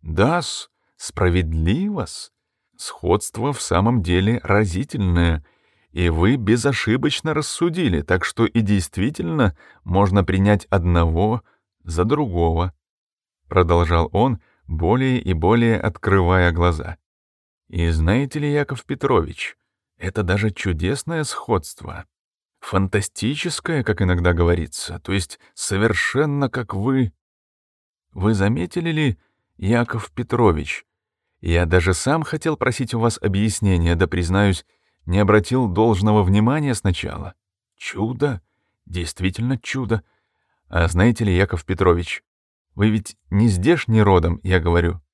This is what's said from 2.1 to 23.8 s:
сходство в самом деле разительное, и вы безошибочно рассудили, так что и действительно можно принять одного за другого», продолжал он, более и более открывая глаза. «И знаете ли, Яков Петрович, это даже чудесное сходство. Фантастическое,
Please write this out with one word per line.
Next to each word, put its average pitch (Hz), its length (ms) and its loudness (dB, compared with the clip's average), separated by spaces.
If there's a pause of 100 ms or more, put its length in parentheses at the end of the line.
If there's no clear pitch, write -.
сходство 107 760 -2
в - 80 -10
самом 95 400 2
деле 92 420 2
разительное, 90 1000 0 (460)
и 87 180 0
вы 87 260 2
безошибочно 123 960 -2
рассудили, 156 680 -2
так 92 240 -2
что - 200 -2
и - 160 0
действительно 107 960 -2 (260)
можно 95 400 2
принять 98 420 2
одного 87 800 0 (400)
за 87 220 -2
другого», 87 680 0 (760)
продолжал 85 680 2
он, 113 260 2 (300)
более 117 500 0
и 92 140 -2
более 110 460 2
открывая 92 720 2
глаза. 85 460 -2 (680)
«И 85 220 -2
знаете 101 500 0
ли, 147 120 -2
Яков 143 340 -4
Петрович, 135 720 -2 (400)
это 95 260 -4
даже 98 280 0
чудесное 104 720 -4
сходство. - 840 -6 (540)
Фантастическое, 113 1200 -4